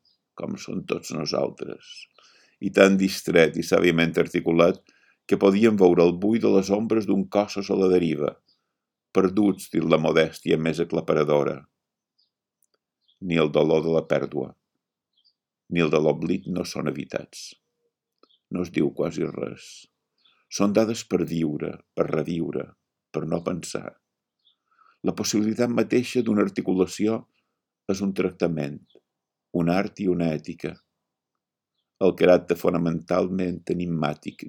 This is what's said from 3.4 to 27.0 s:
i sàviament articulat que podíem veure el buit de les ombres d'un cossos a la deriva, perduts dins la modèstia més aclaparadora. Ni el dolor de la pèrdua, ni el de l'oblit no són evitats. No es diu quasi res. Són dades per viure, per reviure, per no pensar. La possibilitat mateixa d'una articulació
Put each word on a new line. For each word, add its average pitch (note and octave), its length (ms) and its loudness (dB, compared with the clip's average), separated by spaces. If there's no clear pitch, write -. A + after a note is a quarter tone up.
i E2 80 -2
sàviament E2+ 460 2
articulat E2+ 560 2
que F#2+ 160 0
podíem G2+ 380 4
veure F2 260 6
el F2 80 4
buit G#2+ 300 -2
de G#2+ 100 2
les G2 160 2
ombres G#2+ 400 0
d'un G2 160 0
cossos G2+ 480 -4
a G2 60 0
la F#2+ 100 4
deriva, D#2+ 460 0
perduts F#2+ 560 2
dins E2 160 -2
la D#2+ 80 6
modèstia D#2 640 2
més D#2+ 220 -2
aclaparadora. D#2 720 0
Ni E2+ 160 2
el D#2 140 4
dolor D#2 260 4
de E2 140 0
la D#2 160 2
pèrdua, C#2 400 -2
ni E2+ 80 2
el D#2 80 2
de D#2 160 2
l'oblit E2 480 -2
no F2 160 -6
són D2 220 -4
evitats. - 560 -10
No F2+ 80 -4
es E2+ 140 -4
diu D2+ 180 0
quasi D#2+ 320 -4
res. - 600 -12
Són G2+ 240 0
dades A2+ 240 0
per F2+ 240 -2
viure, D#2 480 -4
per D#2+ 140 -2
reviure, D#2 560 -4
per D#2 160 -6
no E2+ 160 -4
pensar. - 560 -8
La F2+ 160 -4
possibilitat A2 560 0
mateixa A#2+ 480 0
d'una G#2 240 2
articulació G2+ 800 -2